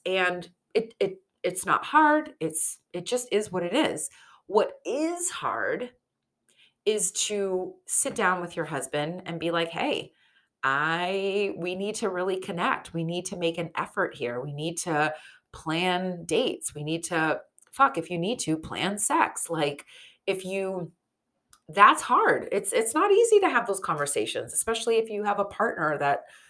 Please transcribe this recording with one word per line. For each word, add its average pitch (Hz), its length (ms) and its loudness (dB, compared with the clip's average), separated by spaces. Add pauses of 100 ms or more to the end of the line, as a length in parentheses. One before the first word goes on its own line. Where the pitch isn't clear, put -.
and 180 440 0 (240)
it, 220 260 0
it, 190 220 -2 (220)
it's 175 220 -2
not 165 200 2
hard. 302 540 6
It's, - 400 -4 (140)
it 175 120 -6
just 247 260 -2
is 214 200 0
what 175 120 -2
it 175 100 -4
is. - 360 -2 (380)
What 208 240 4 (140)
is 330 440 -2
hard 139 640 -4 (920)
is 214 260 0
to 185 640 -2 (120)
sit - 300 -2
down 180 260 2
with 170 140 -8
your 160 100 -2
husband 151 600 -4
and 165 140 -8
be 165 120 -2
like, 165 180 0
"Hey, - 440 -4 (500)
I, 185 920 0
we 180 180 -6
need 202 200 -6
to 214 140 -2
really 185 300 -2
connect. 170 540 -2
We 165 100 -2
need 175 240 -4
to 185 100 -8
make 170 200 0
an 170 180 -6
effort - 400 -4
here. 123 260 -4
We 147 120 -8
need 156 260 -6
to 156 340 0 (400)
plan 180 720 -2
dates. - 480 -2
We 147 100 -10
need 160 220 -4
to, 160 360 0 (300)
fuck, 269 260 4
if 165 120 -4
you 175 80 -4
need 175 220 -2
to, 160 180 -2
plan 160 400 -4
sex." - 520 0
Like, 147 360 -2 (400)
if 190 200 -2
you, 190 460 -4 (800)
that's 208 320 8
hard. 247 500 4
It's, 202 220 -2
it's 226 220 0
not 392 160 4
easy 427 300 8
to 359 80 4
have 254 180 0
those 196 120 -2
conversations, 117 760 -2
especially 226 440 0
if 226 120 0
you 208 140 -4
have 208 160 0
a 202 60 2
partner 180 540 0
that 143 240 2 (260)